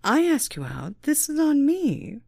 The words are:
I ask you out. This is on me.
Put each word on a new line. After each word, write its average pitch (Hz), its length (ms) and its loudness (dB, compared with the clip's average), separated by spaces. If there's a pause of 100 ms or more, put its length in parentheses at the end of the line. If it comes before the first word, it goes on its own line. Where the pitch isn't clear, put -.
I 302 200 4
ask 330 300 0
you 143 100 -8
out. 135 380 -10
This 302 260 0
is 302 100 -4
on 294 280 4
me. 254 600 -2